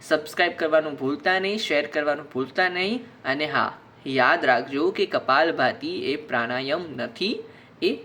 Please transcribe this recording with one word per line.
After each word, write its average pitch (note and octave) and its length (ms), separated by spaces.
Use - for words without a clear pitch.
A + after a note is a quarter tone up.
સબસ્ક્રાઇબ E3 560
કરવાનું D#3 360
ભૂલતા D3 460
નહીં, G3 180
શેર D3 300
કરવાનું D3 460
ભૂલતા C3+ 360
નહીં. F#3 300
અને C#3 200
હા, C3 320
યાદ C3+ 380
રાખજો C3+ 460
કે G3+ 140
કપાલભાતિ C#3+ 840
એ E3+ 280
પ્રાણાયામ C3+ 640
નથી, F3+ 480
એ G#3 240